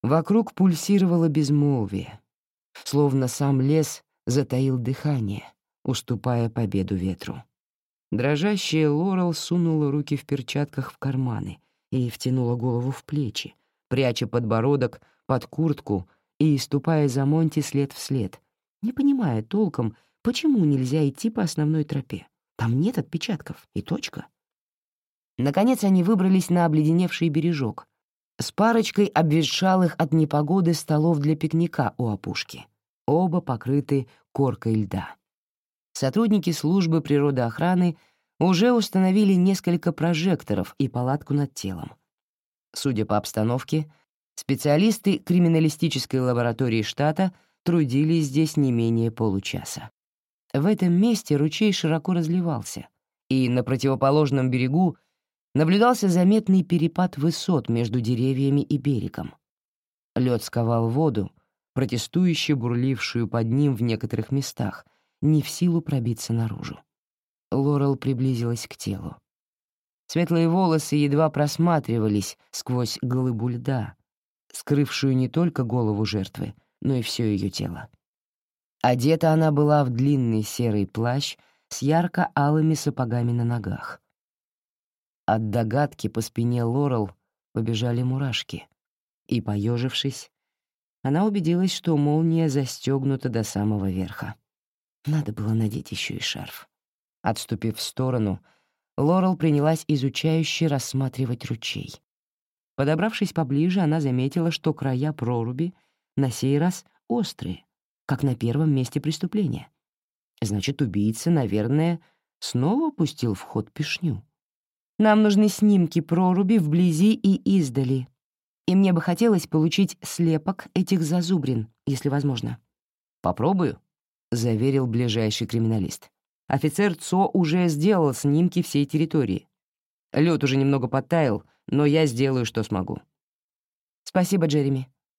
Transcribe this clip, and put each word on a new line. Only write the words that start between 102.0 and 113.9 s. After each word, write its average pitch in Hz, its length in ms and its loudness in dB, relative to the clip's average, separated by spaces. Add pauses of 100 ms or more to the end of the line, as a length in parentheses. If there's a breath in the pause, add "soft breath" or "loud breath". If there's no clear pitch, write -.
Подобравшись 160 580 0
поближе, 165 480 0
она 160 180 2
заметила, 139 520 0
что 156 220 -2
края 139 380 -2
проруби 123 640 -4 (420)
на 135 160 0
сей 135 260 -2
раз 180 280 -2 (220)
острые, 180 580 -6 (400)
как 135 180 -2
на 131 120 0
первом 139 380 0
месте 131 280 -2
преступления. 165 680 -4 (720)
Значит, 104 400 -4
убийца, 107 480 0
наверное, 147 720 0 (400 soft breath)
снова 226 520 0
пустил 123 420 -2
в - 80 -8
ход - 300 -8
пешню. 147 520 -6 (720)